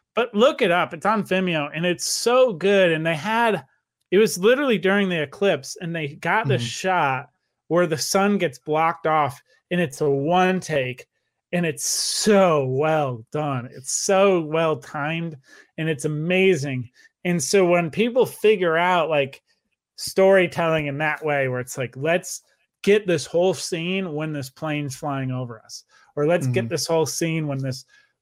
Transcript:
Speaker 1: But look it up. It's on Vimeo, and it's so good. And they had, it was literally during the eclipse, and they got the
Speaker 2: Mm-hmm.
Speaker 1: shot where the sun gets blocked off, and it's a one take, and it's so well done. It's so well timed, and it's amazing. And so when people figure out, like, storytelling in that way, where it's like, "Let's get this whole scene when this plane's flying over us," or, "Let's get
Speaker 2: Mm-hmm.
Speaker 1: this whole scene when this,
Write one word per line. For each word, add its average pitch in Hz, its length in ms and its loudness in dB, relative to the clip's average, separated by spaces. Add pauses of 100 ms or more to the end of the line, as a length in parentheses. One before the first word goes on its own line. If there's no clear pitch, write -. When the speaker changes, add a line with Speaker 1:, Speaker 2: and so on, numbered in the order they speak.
(140)
Speaker 1:
But 233 200 -2
look 269 260 4
it 202 100 4
up. 170 220 0
It's 175 140 -6
on 208 180 0
Vimeo, 175 500 -2
and 165 120 -2
it's 175 200 -2
so 247 460 2
good. 185 400 2
And 160 140 0
they 165 100 0
had, 214 480 0 (460)
it 185 80 4
was 214 180 4
literally 240 420 2
during 190 300 2
the 165 140 -2
eclipse, 147 580 -2
and 170 160 -6
they 156 120 -6
got 170 380 -2
the 135 100 2
Speaker 2:
Mm-hmm. 120 60 -4
Speaker 1:
shot 139 680 -2 (380)
where 175 180 2
the 156 120 -2
sun 196 380 2
gets 165 220 -4
blocked 160 480 -2
off, 151 360 0 (280)
and 180 100 0
it's 160 220 -4
a 147 80 2
one 180 500 2
take, 127 460 -6 (460)
and 175 120 0
it's 147 220 -4
so 180 800 2
well 131 640 -2
done. 139 420 -4
It's - 160 -14
so 190 520 2
well 156 340 -2
timed, 156 580 -6 (440)
and 160 100 -4
it's 147 160 -4
amazing. 151 880 0 (340)
And 175 180 0
so 196 220 2
when 175 260 2
people 233 360 0
figure 185 500 2
out, 175 320 2
like, 139 320 -2 (560)
storytelling 180 880 2
in 139 120 -6
that 151 260 -2
way, 143 240 0
where 127 120 -4
it's - 180 -10
like, 127 180 -8
"Let's 165 460 -4 (400)
get 208 240 2
this 165 200 0
whole 175 280 2
scene 180 580 -6
when 156 220 -6
this 135 160 -8
plane's 147 460 -6
flying 135 340 -6
over 120 340 -8
us," - 200 -18 (320)
or, 147 100 2
"Let's 165 200 2
get 120 180 0
Speaker 2:
Mm-hmm. 113 40 -6
Speaker 1:
this 127 180 -4
whole 160 200 0
scene 160 400 -4
when 139 120 -6
this, 131 260 -8 (380)